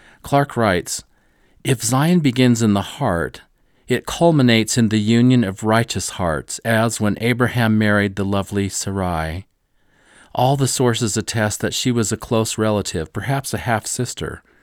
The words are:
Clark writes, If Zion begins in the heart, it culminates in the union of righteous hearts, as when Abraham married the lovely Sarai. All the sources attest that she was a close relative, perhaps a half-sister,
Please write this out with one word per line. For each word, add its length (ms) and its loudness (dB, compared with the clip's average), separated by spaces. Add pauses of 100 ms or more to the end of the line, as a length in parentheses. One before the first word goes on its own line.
(220)
Clark 340 0
writes, 480 0 (580)
If 220 -2
Zion 340 2
begins 440 4
in 120 4
the 80 0
heart, 600 -4 (460)
it 180 -2
culminates 680 4
in 140 4
the 100 2
union 420 4
of 220 -4
righteous 460 0
hearts, 480 -4
as 420 0
when 200 0
Abraham 580 0
married 380 2
the 80 -2
lovely 440 -2
Sarai. 800 -4 (880)
All 220 2
the 120 0
sources 480 0
attest 440 -2
that 140 -4
she 160 -2
was 220 0
a 40 -4
close 420 -2
relative, 540 -2
perhaps 420 -4
a 40 -4
half-sister, 840 -6 (200)